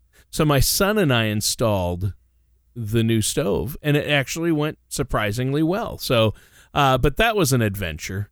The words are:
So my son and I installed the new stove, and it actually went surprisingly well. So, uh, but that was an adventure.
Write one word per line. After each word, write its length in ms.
So 140
my 160
son 380
and 140
I 120
installed 880
the 240
new 200
stove, 600
and 140
it 140
actually 420
went 260
surprisingly 720
well. 340
So, 380
uh, 240
but 180
that 180
was 200
an 80
adventure. 680